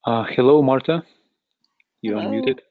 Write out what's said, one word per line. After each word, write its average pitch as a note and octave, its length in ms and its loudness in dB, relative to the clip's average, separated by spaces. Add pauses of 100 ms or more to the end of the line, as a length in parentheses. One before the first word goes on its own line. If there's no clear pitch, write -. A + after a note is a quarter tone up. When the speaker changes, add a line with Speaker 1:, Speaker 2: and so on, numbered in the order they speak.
Speaker 1:
Uh, A2+ 180 -2
hello, C3+ 360 4
Marta. C3+ 420 0 (1000)
You G#2+ 160 -4
Speaker 2:
Hello. G#2+ 100 -6
Speaker 1:
unmuted. C3+ 300 -4 (120)